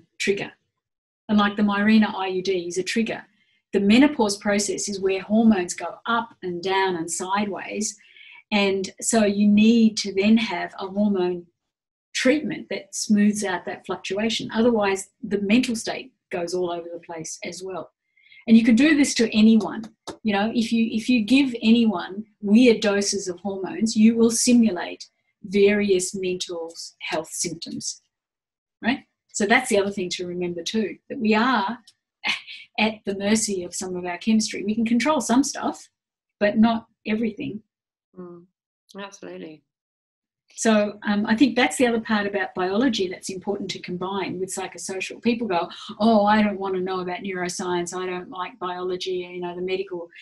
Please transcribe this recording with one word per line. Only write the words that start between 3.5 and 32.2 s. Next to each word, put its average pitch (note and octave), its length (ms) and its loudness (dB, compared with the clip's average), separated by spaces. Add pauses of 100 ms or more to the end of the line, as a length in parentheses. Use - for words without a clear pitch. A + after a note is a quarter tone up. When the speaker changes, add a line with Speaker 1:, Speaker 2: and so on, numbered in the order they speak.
Speaker 1:
The G3 80 0
menopause A3 560 4
process G3+ 520 -2
is G3 120 -8
where F#3+ 200 0
hormones G#3 540 4
go E3+ 320 -10
up A#3 360 -4
and F3 200 -6
down F#3+ 340 0
and E3 140 -6
sideways. G3+ 880 -4 (540)
And G3 480 0
so A3 240 2
you G3+ 240 2
need A3 500 6
to G3 160 -4
then G#3 220 4
have F3+ 420 -4
a G3 80 -8
hormone F#3 600 0 (680)
treatment C4 560 0
that - 240 -10
smooths G#3 480 2
out F3+ 240 -4
that - 200 -10
fluctuation. G3+ 680 -4
Otherwise, G#3+ 580 2 (120)
the G3 180 -4
mental A3+ 340 2
state - 380 -8 (180)
goes F3 240 -4
all F3+ 160 -2
over E3+ 220 -8
the E3+ 80 -12
place E3 440 -12
as F3 200 -12
well. F#3 280 -10 (560)
And A3+ 80 10
you A3+ 80 6
can A#3+ 100 6
do C#4+ 220 6
this C#4+ 180 2
to A3+ 180 2
anyone. G#3+ 520 4 (400)
You G#3+ 80 0
know, G3+ 200 0
if A3+ 200 0
you, A3+ 180 2
if - 180 -4
you B3 140 4
give B3+ 400 4
anyone G#3+ 600 2 (180)
weird A3 380 6
doses G3+ 480 0
of F3 100 -8
hormones, F#3+ 580 -4
you A3+ 200 6
will A3+ 160 6
simulate A3 760 2 (400)
various G3 680 2
mental F3+ 600 -6 (260)
health E3 300 -6
symptoms, - 720 -10 (800)
right? B3+ 180 0 (320)
So - 120 -4
that's A#3+ 240 2
the G#3 100 4
other G3+ 120 2
thing F#3 200 -6
to F3+ 160 -8
remember F3 360 -6
too, F#3 360 -4 (100)
that - 100 -10
we G#3+ 160 2
are A3+ 440 0 (1000)